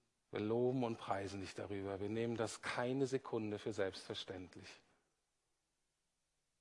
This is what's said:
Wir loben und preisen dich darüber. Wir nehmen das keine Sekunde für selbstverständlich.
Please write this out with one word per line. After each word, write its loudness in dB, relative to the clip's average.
Wir -4
loben 4
und 2
preisen -2
dich -8
darüber. -2
Wir -2
nehmen 0
das 0
keine 2
Sekunde 0
für -2
selbstverständlich. -4